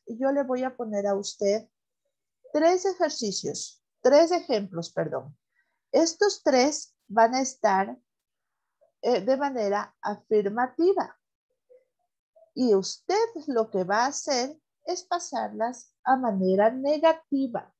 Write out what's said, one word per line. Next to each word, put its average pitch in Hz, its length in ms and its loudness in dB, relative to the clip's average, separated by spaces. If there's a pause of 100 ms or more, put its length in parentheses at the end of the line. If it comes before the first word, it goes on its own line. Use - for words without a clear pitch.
yo 254 260 -2
le 277 120 0
voy 254 200 -4
a 254 140 -6
poner 208 300 -4
a 202 80 0
usted 202 520 -2 (840)
tres 339 340 2
ejercicios, - 960 -4 (180)
tres 294 300 6
ejemplos, 196 640 -4
perdón. 147 420 -6 (560)
Estos 349 520 2
tres 262 520 2 (120)
van 226 260 4
a 262 80 0
estar, 214 560 0 (1040)
eh, 220 200 2
de 254 160 0
manera 220 640 -2
afirmativa. 226 1160 -2 (1300)
Y 240 220 2
usted - 400 -2 (320)
lo 226 240 -2
que 185 120 -2
va 208 220 0
a 277 40 -2
hacer 277 460 -4 (300)
es 359 180 -6
pasarlas 233 1000 -6
a 262 120 2
manera 202 540 2
negativa. 277 1120 -2